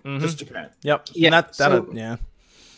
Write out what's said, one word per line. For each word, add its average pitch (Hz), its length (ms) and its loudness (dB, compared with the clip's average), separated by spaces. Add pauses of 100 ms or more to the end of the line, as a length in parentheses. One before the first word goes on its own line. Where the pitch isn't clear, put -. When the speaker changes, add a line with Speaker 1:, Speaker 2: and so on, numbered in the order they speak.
Speaker 1:
Mm-hmm. 139 180 -6
Speaker 2:
Just 160 180 -4
Japan. 82 320 -14 (120)
Speaker 1:
Yep. 143 300 -2
Speaker 3:
Yeah, 165 160 4
Speaker 1:
And 160 60 4
that, 170 140 4
that, - 60 -20
Speaker 3:
so 139 380 2
Speaker 1:
yeah. 113 240 -8 (600)